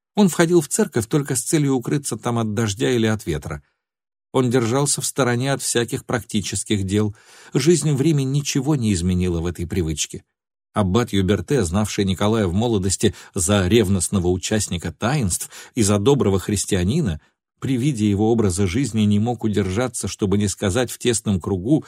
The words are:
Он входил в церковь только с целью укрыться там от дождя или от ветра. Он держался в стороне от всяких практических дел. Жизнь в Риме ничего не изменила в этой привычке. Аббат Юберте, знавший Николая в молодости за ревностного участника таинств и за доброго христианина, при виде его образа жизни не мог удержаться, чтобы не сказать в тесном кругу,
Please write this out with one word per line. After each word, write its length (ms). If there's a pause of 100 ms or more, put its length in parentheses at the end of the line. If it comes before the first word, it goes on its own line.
(160)
Он 140
входил 320
в 60
церковь 380
только 300
с 80
целью 320
укрыться 420
там 220
от 140
дождя 360
или 160
от 200
ветра. 360 (720)
Он 160
держался 500
в 60
стороне 480
от 80
всяких 440
практических 800
дел. 320 (380)
Жизнь 380
в 100
Риме 220
ничего 520
не 160
изменила 480
в 60
этой 220
привычке. 580 (480)
Аббат 400
Юберте, 500
знавший 400
Николая 440
в 60
молодости 600 (220)
за 320
ревностного 600
участника 640
таинств 600 (240)
и 80
за 160
доброго 400
христианина, 800 (380)
при 180
виде 320
его 220
образа 340
жизни 360
не 180
мог 240
удержаться, 640
чтобы 320
не 80
сказать 440
в 60
тесном 420
кругу, 480